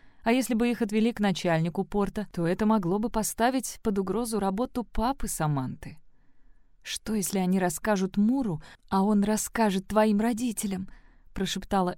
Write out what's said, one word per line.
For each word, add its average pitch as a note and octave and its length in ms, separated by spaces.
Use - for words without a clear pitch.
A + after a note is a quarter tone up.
А A3+ 80
если B3+ 220
бы A#3+ 140
их A#3 140
отвели A3 300
к - 80
начальнику F3 640
порта, G3+ 480
то E3+ 120
это F#3 220
могло G#3 320
бы A3 120
поставить A#3+ 720
под G3+ 160
угрозу G#3 420
работу G#3+ 420
папы A3+ 460
Саманты. C#3+ 680
«Что, - 320
если G3 240
они F#3 220
расскажут F#3 560
Муру, G#3+ 440
а F#3+ 140
он G#3 200
расскажет G#3 640
твоим G#3+ 340
родителям?» — G#3+ 680
прошептала F#3+ 640